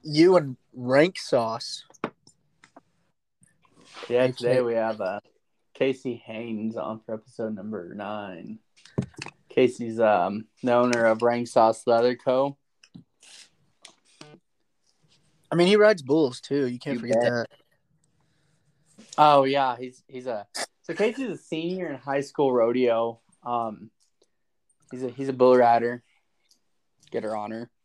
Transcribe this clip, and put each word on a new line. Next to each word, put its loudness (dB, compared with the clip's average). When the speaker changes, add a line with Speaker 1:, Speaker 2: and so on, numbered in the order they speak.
Speaker 1:
You 6
and 0
Rank 2
Sauce. -4
Speaker 2:
Yeah, 2
Speaker 1:
Okay. 2
Speaker 2:
today 0
we -2
have, -2
uh, -6
Casey -2
Haynes -8
on -8
for -12
episode -10
number -12
nine. -12
Casey's, 0
um, 2
the 0
owner 2
of 2
Rank 0
Sauce 2
Leather 4
Co. -2
Speaker 1:
I -4
mean, 4
he 6
rides 6
bulls 0
too. -2
You -8
can't -6
Speaker 3:
You -6
Speaker 1:
forget 0
Speaker 3:
bet. 2
Speaker 1:
that. -4
Speaker 2:
Oh 6
yeah, 0
he's, -16
he's -12
a, -8
so -10
Casey's -4
a -10
senior -8
in -8
high -4
school -2
rodeo. 0
Um, -6
he's -10
a, -6
he's -8
a -4
bull 6
rider. 4
Get -6
her -6
on -8
her. -12